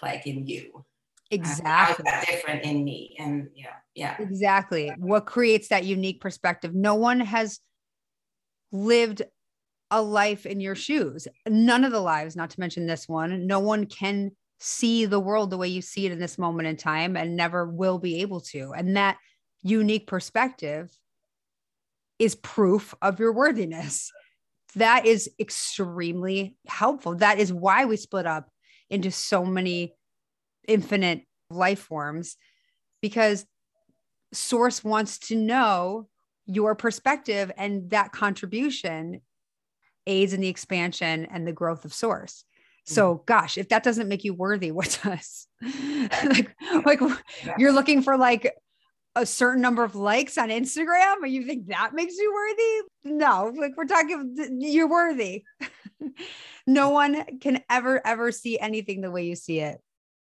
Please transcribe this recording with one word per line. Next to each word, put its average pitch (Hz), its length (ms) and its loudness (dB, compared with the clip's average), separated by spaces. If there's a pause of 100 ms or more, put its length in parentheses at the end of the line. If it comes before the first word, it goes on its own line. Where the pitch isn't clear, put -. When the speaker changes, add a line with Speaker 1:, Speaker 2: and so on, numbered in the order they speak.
Speaker 1:
like 143 240 -8
in 135 200 -8
you? - 380 -14 (460)
Speaker 2:
Exactly. 165 360 -4
Speaker 1:
Uh, 156 80 0
how 180 180 6
is - 120 -2
that 160 220 0
different 156 380 -4
in 147 200 -2
me? - 340 -10
And, 143 360 -6
you 139 100 -20
know, - 60 -16 (240)
yeah. 160 240 -8
Speaker 2:
Exactly. 190 800 0
What 202 280 2
creates 220 420 2
that 190 160 2
unique 190 360 -2
perspective? 175 540 -4
No 202 200 2
one 240 260 4
has 220 400 -2 (1120)
lived 220 500 2 (680)
a 220 100 4
life 208 460 0
in 196 140 -6
your 190 140 -6
shoes. 196 520 -4 (200)
None 233 380 6
of 254 80 2
the 214 80 0
lives, 160 360 -2
not 165 140 -6
to - 100 -12
mention 175 260 -4
this 165 220 -4
one, 175 380 -4
no 196 120 2
one 208 280 0
can 202 440 -4 (300)
see 233 440 0
the 202 160 2
world 202 300 0
the 185 60 -4
way 180 120 -2
you 180 120 -4
see 196 260 -6
it 180 60 -2
in 165 60 -8
this 175 200 -6
moment 170 300 -2
in 156 80 -4
time 165 400 -2
and 170 200 -4
never 175 300 0
will 180 320 0
be 170 240 -4
able 190 180 -6
to. 135 360 -12
And 180 200 0
that 196 200 2 (460)
unique 214 440 2
perspective 180 840 -4 (1300)
is 220 160 4
proof 202 640 0
of 196 200 -2
your 226 120 2
worthiness. 196 800 -2 (680)
That 226 300 6
is 226 320 4
extremely 180 1160 -4 (100)
helpful. 226 500 -2
That 202 220 6
is 190 140 2
why 190 320 2
we 220 120 0
split 190 300 -6
up 156 220 -4 (420)
into 190 200 -2
so 180 340 0
many 180 500 -4 (720)
infinite 196 560 2 (280)
life 185 300 0
forms, 156 560 -8 (640)
because 214 460 2 (880)
Source 247 500 0
wants 214 360 0
to 226 160 -4
know 214 720 0 (360)
your 214 300 0
perspective, 214 840 -2
and 196 340 -6
that 208 220 2
contribution 196 1080 -4 (840)
aids 190 280 2
in 190 80 -2
the 185 60 0
expansion 175 840 -4
and 170 160 -6
the 170 60 -4
growth 165 340 -4
of - 80 -14
Source. - 500 -4 (400)
So, 185 300 4
Speaker 1:
Mm-hmm. 151 120 -6
Speaker 2:
gosh, 202 320 4
if 185 120 -6
that 220 120 4
doesn't 226 260 0
make 202 160 -4
you 196 100 -2
worthy, 185 360 -2
what 170 320 -4
does? - 440 -6 (160)
<laughs> 233 60 -8 (560)
Like, 254 300 2 (300)
like, 285 160 6 (440)
Speaker 1:
Yeah. - 140 -6
Speaker 2:
you're 269 140 6
looking 269 300 4
for, 269 160 2
like, 240 360 2 (600)
a 240 120 0
certain 254 360 2
number 240 220 2
of 196 100 -4
likes 208 440 0
on 233 120 0
Instagram, 339 720 2
and 262 100 -4
you 262 140 -4
think 240 220 -8
that 208 260 -2
makes 349 240 -4
you 415 140 0
worthy? 415 840 -2
No, 233 400 2
like, 285 200 -4
we're 320 100 -4
talking, 302 500 0
th-, 277 220 -6
you're 302 300 2
worthy. 277 560 0 (160)
<laughs> - 520 -14 (540)
No 277 240 6
one 285 500 2
can 262 300 0
ever, 254 360 2
ever 233 240 0
see 233 280 -6
anything 208 420 -6
the 185 100 -8
way 175 140 -4
you 175 100 -4
see 160 260 -4
it. 151 180 -8 (480)